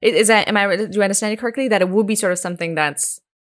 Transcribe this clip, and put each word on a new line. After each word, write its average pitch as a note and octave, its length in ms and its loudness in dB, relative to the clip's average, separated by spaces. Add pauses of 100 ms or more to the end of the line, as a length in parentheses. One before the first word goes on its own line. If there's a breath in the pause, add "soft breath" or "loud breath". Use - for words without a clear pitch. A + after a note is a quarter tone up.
i-, - 40 2
is A3 200 4
that, G#3+ 200 4
am G#3+ 100 0
I, G3+ 180 0 (100)
do G3+ 160 -2
I G3+ 40 2
understand G3 280 -2
it G#3+ 60 -6
correctly? B3 280 -4
That G#3 140 2
it F#3 80 2
would G3+ 180 2
be G#3+ 80 -2
sort G3+ 160 0
of F3+ 80 -2
something E3+ 360 -6
that's D3+ 440 -2 (220)